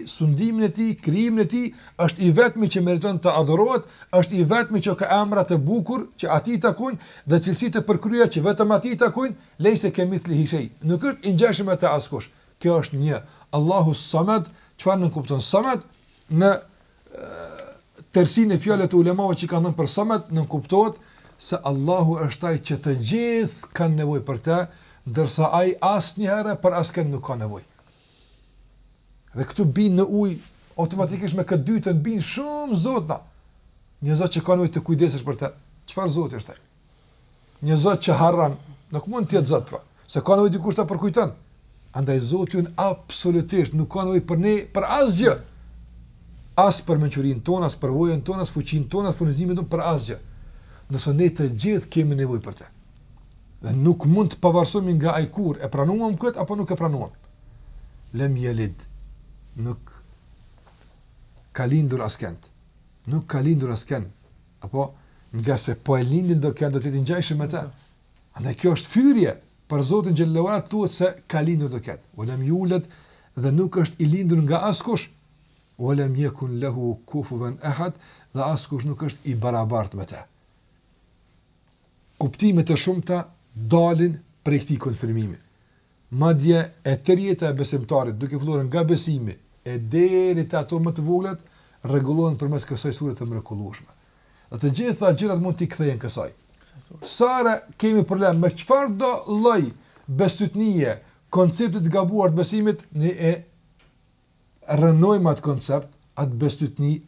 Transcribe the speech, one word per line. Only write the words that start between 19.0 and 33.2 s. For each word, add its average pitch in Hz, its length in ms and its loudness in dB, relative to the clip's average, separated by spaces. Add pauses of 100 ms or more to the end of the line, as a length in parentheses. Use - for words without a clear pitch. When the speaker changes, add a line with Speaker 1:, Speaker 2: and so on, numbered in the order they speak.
Speaker 1:
ulemave 180 400 2
që 165 100 -4
kanë 175 180 2
thënë 160 120 -4
për 143 100 -2
Samad, 214 400 -2
nuk 160 220 0
kuptohet 202 480 2 (420)
se - 160 -6
Allahu 160 680 0
është 147 200 -6
ai 160 140 -2
që 139 220 -4
të 139 120 0 (140)
gjithë 233 680 -2
kanë 160 240 0
nevojë 147 280 -2
për 131 180 -6
të, 151 140 2 (500)
ndërsa 156 480 0
ai 185 240 2
asnjëherë 202 800 0
për 180 160 2
askënd 165 320 -2
nuk 135 160 -6
ka 127 140 -6
nevojë. 104 260 -8 (1700)
Dhe 123 140 -4
këtu 202 260 0
bin 202 240 4
në 190 80 4
ujë, 202 320 0 (420)
automatikisht 170 560 -2
me 185 120 0
këtë 151 180 0
dytën 180 380 0
bin 220 180 -2
shumë 294 560 -4
zotna. 160 440 -4 (840)